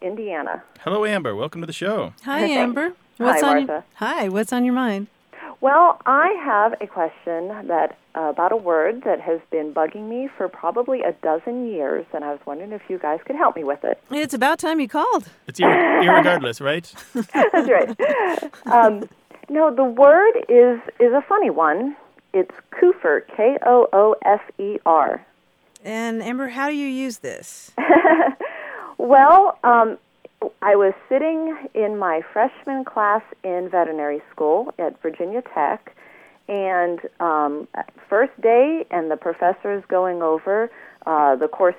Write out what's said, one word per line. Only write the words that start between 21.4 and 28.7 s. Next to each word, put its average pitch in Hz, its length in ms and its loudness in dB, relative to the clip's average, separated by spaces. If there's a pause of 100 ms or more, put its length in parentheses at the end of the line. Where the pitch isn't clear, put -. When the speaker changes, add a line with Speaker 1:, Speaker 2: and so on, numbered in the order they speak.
Speaker 1:
one. 165 440 0 (380)
It's 185 220 0 (160)
koofer, 185 500 2 (140)
K 240 300 2
O 247 280 6
O 208 220 4 (100)
F 208 160 2 (160)
E 202 200 -6 (100)
R. 156 360 2 (600)
Speaker 3:
And, 226 380 -6
Amber, 247 280 -8
how 262 200 -6
do 302 60 -4
you 285 120 -6
use 262 320 -6
this? - 580 -16
Speaker 1:
<laughs> - 40 -4 (1160)